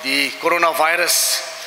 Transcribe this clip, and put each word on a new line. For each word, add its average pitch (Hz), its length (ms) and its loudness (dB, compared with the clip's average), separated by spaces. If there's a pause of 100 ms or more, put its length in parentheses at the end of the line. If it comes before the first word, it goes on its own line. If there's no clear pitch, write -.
the 139 260 0 (100)
coronavirus. 165 1000 2 (260)